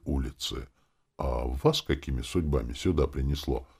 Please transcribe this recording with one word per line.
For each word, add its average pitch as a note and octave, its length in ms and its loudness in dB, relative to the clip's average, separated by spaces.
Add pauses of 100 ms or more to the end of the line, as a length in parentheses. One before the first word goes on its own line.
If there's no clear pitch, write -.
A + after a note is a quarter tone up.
улицы. B1 640 -4 (500)
«А B1 280 0
вас C2+ 360 2
какими C2+ 400 -2
судьбами C#2 520 0
сюда D2 340 2
принесло? C#2 600 -2 (120)